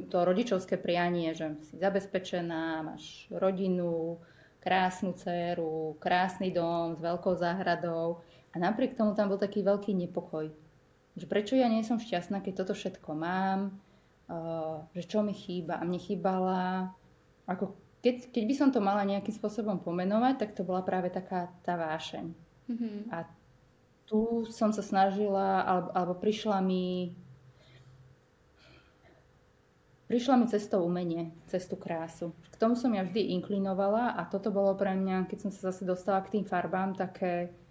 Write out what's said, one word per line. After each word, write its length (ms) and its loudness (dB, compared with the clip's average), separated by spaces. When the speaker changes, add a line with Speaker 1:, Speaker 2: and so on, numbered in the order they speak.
Speaker 1:
to 160 2
rodičovské 560 2
prianie, 560 2
že 320 -6
si 100 -18
zabezpečená, 1120 -2
máš 480 -12
rodinu, 880 2
krásnu 500 2
dcéru, 840 -2
krásny 560 2
dom 420 0
s 60 -10
veľkou 340 0
záhradou. 840 0
A 80 -2
napriek 320 2
tomu 180 2
tam 160 2
bol 140 0
taký 180 0
veľký 380 2
nepokoj. 560 -4
Že 140 -14
prečo 320 0
ja 80 8
nie 160 4
som 160 0
šťastná, 420 -2
keď 220 -4
toto 120 -2
všetko 380 -8
mám, 640 0
eh, 480 -4
že 100 -6
čo 220 0
mi 80 -2
chýba. 420 -6
A 80 -4
mne 140 0
chýbala, 960 0
ako 300 -4
keď, 320 0
keď 160 2
by 60 2
som 160 4
to 100 4
mala 240 4
nejakým 240 0
spôsobom 480 -2
pomenovať, 640 2
tak 160 0
to 80 -2
bola 160 0
práve 300 0
taká 400 -4
tá 140 -2
vášeň. 560 -4
Speaker 2:
Mhm. 460 -6
Speaker 1:
A 160 -6
tu 420 2
som 240 2
sa 80 -2
snažila, 800 2
alebo, 320 2
alebo 220 0
prišla 440 0
mi, 540 0
prišla 280 2
mi 120 6
cestou 360 0
umenie, 480 -2
cestu 320 -6
krásu. 560 -8
K 60 -20
tomu 180 4
som 160 0
ja 120 0
vždy 280 0
inklinovala 800 2
a 160 -4
toto 240 -2
bolo 240 4
pre 160 2
mňa, 360 0
keď 200 -6
som 60 -4
sa 180 -4
zase 160 -6
dostala 320 2
k 200 0
tým 60 0
farbám, 480 0
také 600 -2